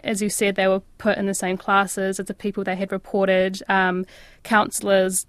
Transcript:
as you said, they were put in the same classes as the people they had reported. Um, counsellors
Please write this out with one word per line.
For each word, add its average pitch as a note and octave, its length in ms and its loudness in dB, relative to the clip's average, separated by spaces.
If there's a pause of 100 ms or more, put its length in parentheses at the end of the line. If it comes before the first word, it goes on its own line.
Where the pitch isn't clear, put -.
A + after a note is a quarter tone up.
as G#3 160 -2
you G#3 80 0
said, G3+ 260 0
they F#3+ 140 2
were F#3+ 120 2 (180)
put G#3 180 0
in G3+ 80 -2
the G3 80 -2
same F#3 240 -2
classes G3 600 0
as F#3+ 100 -8
the G3+ 60 -8
people G3+ 300 -6
they F#3 140 -4
had F#3+ 160 -6
reported. F#3+ 760 0
Um, F#3 380 2 (380)
counsellors G3 840 2